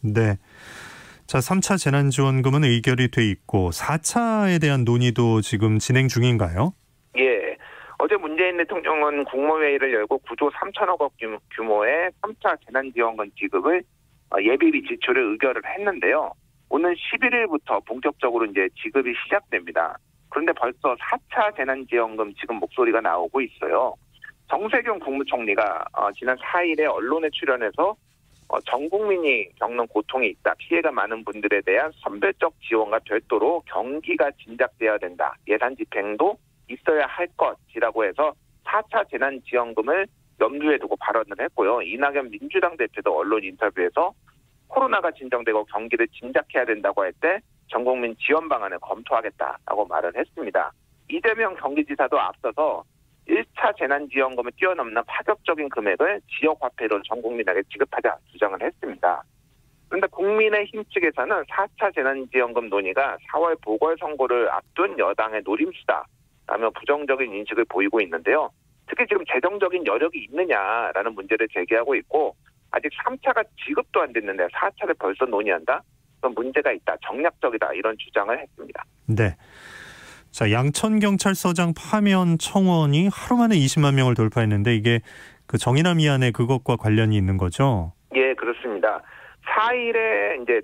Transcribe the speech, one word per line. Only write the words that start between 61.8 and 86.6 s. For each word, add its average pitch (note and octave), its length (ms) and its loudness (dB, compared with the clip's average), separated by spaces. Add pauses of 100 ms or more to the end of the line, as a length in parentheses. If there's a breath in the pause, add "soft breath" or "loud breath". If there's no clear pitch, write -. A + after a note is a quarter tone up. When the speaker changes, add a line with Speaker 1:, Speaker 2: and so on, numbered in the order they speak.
Speaker 2:
재난지원금 B2+ 800 -2
논의가 G2 480 -2 (100)
사월 E3 340 0
보궐선거를 C3+ 880 0
앞둔 - 480 -4
여당의 G#2+ 480 -2
노림수다라며 A2 1300 -4
부정적인 C3+ 520 -2
인식을 G#2+ 340 -2
보이고 C3+ 360 0
있는데요. G2+ 480 0 (380)
특히 - 200 -2
지금 F#4+ 240 0
재정적인 F3+ 540 -2
여력이 B2+ 440 -2
있느냐라는 A2+ 840 -2
문제를 G#2+ 400 -2
제기하고 A#2 420 0
있고, - 400 -2 (360)
아직 - 180 -2 (140)
삼 B3+ 200 -2
차가 A3+ 200 2 (200)
지급도 - 380 -2
안 C3+ 100 -2
됐는데 G2 420 -2
사 G3 260 -2
차를 - 160 -2
벌써 C3 300 -2
논의한다? G#2+ 580 0 (320)
그건 B2 180 -2
문제가 C3 380 0
있다, F2 340 -4
정략적이다, A2 680 -2
이런 G#2+ 240 -2
주장을 G#2+ 400 -2
했습니다. - 460 -14 (220)
Speaker 1:
네. G#2+ 300 2 (960 loud breath)
자, G#2+ 200 0
양천경찰서장 F3+ 1200 2
파면 F#3+ 640 4
청원이 F3 720 4
하루 - 260 0
만에 A3+ 180 6
이십만 C#3+ 400 4
명을 B2+ 200 4
돌파했는데 A2 600 2
이게 A2+ 240 4 (480 loud breath)
그 - 100 0
정의남 D#3+ 400 4
위안회 C#3 340 4
그것과 B2 440 0